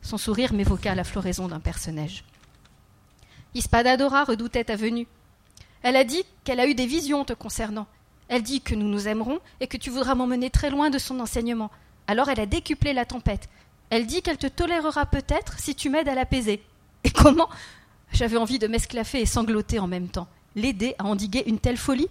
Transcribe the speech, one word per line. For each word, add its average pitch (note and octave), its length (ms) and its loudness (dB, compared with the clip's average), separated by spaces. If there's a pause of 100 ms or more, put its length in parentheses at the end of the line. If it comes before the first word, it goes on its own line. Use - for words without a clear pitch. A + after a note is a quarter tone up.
Son - 160 -8
sourire A3+ 340 0
m'évoqua G3 420 0
la F#3 100 -2
floraison F#3 440 -6
d'un E3 120 -8
personnage. D#3+ 640 -8 (1300)
Ispadadora B3+ 720 4
redoutait A#3 400 -2
ta A3+ 120 -4
venue. A#3 300 -2 (760)
Elle B3 140 4
a C4+ 80 8
dit C#4 180 -2 (220)
qu'elle B3 160 -2
a B3 60 4
eu C#4+ 80 4
des B3 120 0
visions C#4+ 380 0
te C4 80 -6
concernant. G#3+ 540 -6 (420)
Elle A#3+ 140 2
dit B3+ 180 -2
que - 140 -4
nous G#3 140 0
nous G3+ 200 -2
aimerons A3 320 -2 (200)
et C4 60 -4
que - 100 -8
tu B3+ 140 -8
voudras B3+ 240 0
m'emmener B3+ 360 0
très C#4+ 200 2
loin C#4+ 200 2
de C#4 80 0
son C4 220 -6
enseignement. A#3 500 -4 (360)
Alors A#3 220 2
elle B3 120 0
a G#3+ 60 0
décuplé D4 460 0
la B3 120 0
tempête. A#3 440 -4 (420)
Elle A#3 160 2
dit D#4 160 -4
qu'elle D#4 160 -2
te - 80 -4
tolérera D#4 600 0
peut-être C#4+ 520 -2
si - 160 -4
tu - 140 -4
m'aides C#4+ 200 0
à C#4 60 0
l'apaiser. B3 480 0 (420)
Et - 60 4
comment? D4+ 380 8 (640)
J'avais A#3 240 4
envie A3+ 220 0
de G#3+ 80 0
m'esclaffer A3+ 540 -2
et A3 60 2
sangloter A3 520 0
en G3+ 80 -2
même F3+ 220 -4
temps, F3 200 -8 (280)
l'aider A3 420 -2
à G3 60 -6
endiguer G3+ 420 -2
une A3 120 0
telle B3 180 0
folie C#4 340 0